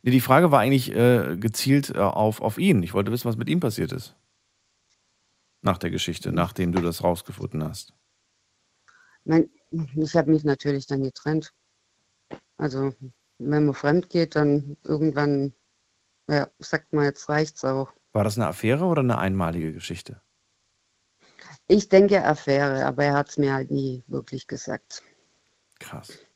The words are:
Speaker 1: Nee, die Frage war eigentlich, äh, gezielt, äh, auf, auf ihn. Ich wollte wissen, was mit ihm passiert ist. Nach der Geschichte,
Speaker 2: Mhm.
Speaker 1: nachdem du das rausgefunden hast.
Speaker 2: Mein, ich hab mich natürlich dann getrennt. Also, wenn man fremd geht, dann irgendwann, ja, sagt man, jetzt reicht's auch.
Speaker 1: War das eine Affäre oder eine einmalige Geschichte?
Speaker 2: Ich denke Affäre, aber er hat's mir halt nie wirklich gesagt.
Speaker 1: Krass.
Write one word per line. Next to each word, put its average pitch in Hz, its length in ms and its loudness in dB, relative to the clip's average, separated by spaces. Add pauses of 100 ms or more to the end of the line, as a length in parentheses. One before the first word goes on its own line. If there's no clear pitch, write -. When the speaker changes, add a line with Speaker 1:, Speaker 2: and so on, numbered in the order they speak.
Speaker 1:
Nee, 123 100 2
die 131 80 6
Frage 151 320 6
war 131 80 6
eigentlich, 127 340 2
äh, 107 420 4
gezielt, 131 540 0
äh, - 80 -6
auf, 104 420 0
auf - 180 -4
ihn. 165 260 2
Ich 87 100 -8
wollte 101 160 0
wissen, 120 180 -4
was 110 80 -2
mit 117 120 -6
ihm 170 100 0
passiert 107 340 -2
ist. - 220 -12 (1500)
Nach 92 160 0
der 85 120 -4
Geschichte, 85 400 -6
Speaker 2:
Mhm. 87 60 -2
Speaker 1:
nachdem 87 360 -2
du 90 80 0
das 85 220 -4
rausgefunden 87 640 -4
hast. - 280 -12 (1300)
Speaker 2:
Mein, 160 260 2 (460)
ich 156 180 -4
hab 147 140 4
mich 156 160 4
natürlich 139 420 -2
dann 135 160 -2
getrennt. 151 500 -4 (1040)
Also, 135 360 -4 (460)
wenn 151 280 0
man 135 80 0
fremd 160 360 0
geht, 165 260 0
dann 143 480 0
irgendwann, 143 680 0 (760)
ja, 147 200 0 (100)
sagt - 340 -6
man, 151 120 2
jetzt - 240 -2
reicht's 151 360 -2
auch. 135 260 -2 (220)
Speaker 1:
War 104 120 0
das 107 120 -2
eine 110 120 0
Affäre 120 360 0
oder 165 160 2
eine 123 180 2
einmalige 85 540 -2
Geschichte? - 480 -12 (1500)
Speaker 2:
Ich 202 200 4
denke 196 360 6
Affäre, 139 600 0
aber 135 200 0
er 143 100 2
hat's 143 240 -2
mir 139 160 0
halt 135 160 -6
nie 135 380 -4
wirklich 135 380 -10
gesagt. - 560 -12 (760)
Speaker 1:
Krass. - 320 -18 (260)